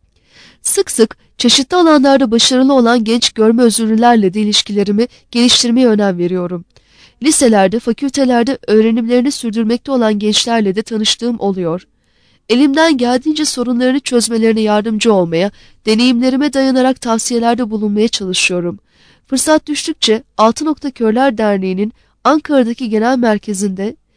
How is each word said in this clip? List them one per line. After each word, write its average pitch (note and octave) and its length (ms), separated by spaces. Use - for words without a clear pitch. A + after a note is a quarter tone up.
Sık - 280
sık - 260
çeşitli C4 380
alanlarda C#4 540
başarılı B3+ 420
olan A#3+ 320
genç A3+ 280
görme A3+ 300
özürlülerle A3 720
de G#3+ 60
ilişkilerimi G#3 640
geliştirmeye A#3+ 580
önem G3+ 300
veriyorum. F3 460
Liselerde, A3+ 560
fakültelerde B3+ 880
öğrenimlerini A3+ 640
sürdürmekte A#3 600
olan A3 260
gençlerle G#3+ 560
de G#3+ 80
tanıştığım A3 580
oluyor. F#3 460
Elimden D4 480
geldiğince B3+ 480
sorunlarını B3+ 560
çözmelerine A3+ 600
yardımcı G#3+ 520
olmaya, F3+ 380
deneyimlerime B3 640
dayanarak C4 480
tavsiyelerde A#3 720
bulunmaya G#3+ 380
çalışıyorum. F3+ 680
Fırsat D#4 400
düştükçe C#4 560
Altı A3+ 280
Nokta D4 260
Körler A#3 480
Derneği'nin G3+ 540
Ankara'daki C4 640
genel A3 280
merkezinde G#3 800